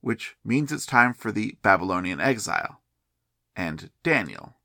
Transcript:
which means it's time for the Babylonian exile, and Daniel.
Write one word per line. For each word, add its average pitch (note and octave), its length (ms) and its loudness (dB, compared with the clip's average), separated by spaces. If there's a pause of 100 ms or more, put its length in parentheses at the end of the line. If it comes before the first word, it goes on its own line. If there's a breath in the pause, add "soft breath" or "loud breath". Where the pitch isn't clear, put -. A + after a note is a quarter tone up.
which - 420 -6
means C#3 260 0
it's D3 160 -8
time B2 260 4
for A2+ 200 -6
the G#2+ 300 -4
Babylonian F2+ 580 2
exile, G2+ 600 -2 (760)
and D#2+ 340 -8 (140)
Daniel. F2+ 500 -2 (100)